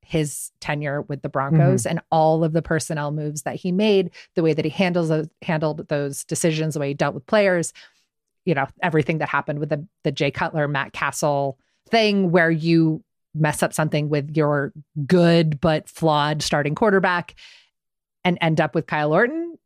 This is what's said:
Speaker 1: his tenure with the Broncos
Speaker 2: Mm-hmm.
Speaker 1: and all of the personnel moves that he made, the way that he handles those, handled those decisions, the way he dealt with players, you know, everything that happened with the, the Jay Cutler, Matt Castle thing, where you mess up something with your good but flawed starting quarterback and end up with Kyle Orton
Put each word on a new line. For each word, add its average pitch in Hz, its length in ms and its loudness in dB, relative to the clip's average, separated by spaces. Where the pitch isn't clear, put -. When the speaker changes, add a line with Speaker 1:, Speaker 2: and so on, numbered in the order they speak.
Speaker 1:
his - 560 -4
tenure 147 440 -6
with 143 180 -10
the 143 80 -8
Broncos 139 540 2
Speaker 2:
Mm-hmm. - 60 -4
Speaker 1:
and 165 120 -4
all 160 320 4
of 160 100 0
the 165 80 0
personnel 147 500 -4
moves 151 320 -6
that 139 120 -6
he 185 160 -6
made, 190 400 2
the 175 80 0
way 160 100 4
that 147 120 -2
he 156 40 0
handles 175 400 0
those, 156 180 0
handled 156 460 -4
those 143 360 -4
decisions, 156 500 -2
the 156 60 -6
way 139 100 -2
he 143 40 -4
dealt 143 220 -2
with 139 120 -14
players, 190 440 2
you 175 100 0
know, 135 120 -2
everything 160 380 0
that 147 100 -4
happened 147 300 -4
with 151 100 -6
the, 151 160 -4
the 151 80 -2
Jay 143 200 -2
Cutler, 160 360 -2
Matt 143 260 -4
Castle 139 640 -2
thing, 202 420 2
where 165 200 4
you 160 520 2
mess 151 300 0
up 170 100 -2
something 151 360 -2
with 147 260 -2
your 147 380 0
good 170 540 4
but 156 260 0
flawed 151 540 0
starting 147 340 -2
quarterback 190 600 0
and 180 160 2
end 160 180 2
up 156 160 0
with 160 120 -2
Kyle 151 260 0
Orton 311 520 0